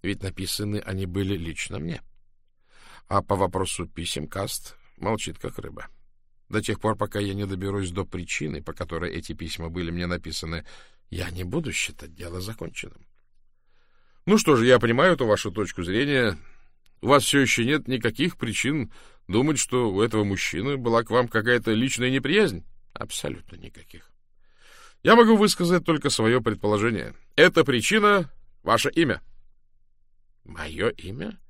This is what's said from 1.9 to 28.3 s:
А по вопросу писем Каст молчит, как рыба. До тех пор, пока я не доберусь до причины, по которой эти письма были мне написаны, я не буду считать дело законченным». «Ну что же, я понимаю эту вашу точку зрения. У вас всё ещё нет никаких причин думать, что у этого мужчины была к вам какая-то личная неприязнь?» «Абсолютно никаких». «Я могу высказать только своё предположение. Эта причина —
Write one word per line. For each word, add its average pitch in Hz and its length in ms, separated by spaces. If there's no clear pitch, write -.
А 98 140
по 101 140
вопросу 92 520
писем 82 400
Каст - 500
молчит, 104 420
как - 180
рыба. - 300
До 107 140
тех 104 160
пор, 110 160
пока 104 240
я 98 160
не 101 100
доберусь 98 460
до 90 140
причины, 78 560
по 82 120
которой 82 380
эти - 220
письма 82 360
были 85 220
мне 87 160
написаны, 82 580
я 90 180
не 90 140
буду 123 280
считать - 440
дело 87 260
законченным». - 640
«Ну 202 120
что 160 180
же, 113 100
я 123 140
понимаю 123 340
эту 139 120
вашу 104 260
точку 92 320
зрения. 117 540
У - 60
вас 135 160
всё - 160
ещё 120 240
нет 131 240
никаких 120 500
причин 123 540
думать, 131 320
что 123 320
у 95 100
этого 113 220
мужчины 98 520
была 117 280
к - 80
вам 120 160
какая-то 117 440
личная 127 400
неприязнь?» 139 540
«Абсолютно - 600
никаких». - 560
«Я 202 120
могу 226 200
высказать 185 500
только 156 240
своё 113 320
предположение. 104 720
Эта 170 280
причина — 190 680